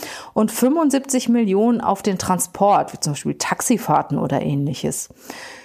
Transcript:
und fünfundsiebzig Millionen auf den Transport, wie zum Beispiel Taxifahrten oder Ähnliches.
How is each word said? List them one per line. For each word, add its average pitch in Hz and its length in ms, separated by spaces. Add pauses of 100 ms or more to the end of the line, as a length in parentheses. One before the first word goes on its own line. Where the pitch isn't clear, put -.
(340)
und 214 180
fünfundsiebzig 269 760
Millionen 233 520
auf - 220
den 190 140
Transport, 185 760
wie - 80
zum 147 140
Beispiel 143 240
Taxifahrten - 800
oder 147 240
Ähnliches. 147 680 (560)